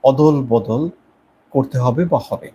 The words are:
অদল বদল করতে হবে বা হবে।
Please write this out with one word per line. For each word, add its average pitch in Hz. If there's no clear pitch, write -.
অদল 151
বদল 117
করতে 135
হবে 123
বা 147
হবে। -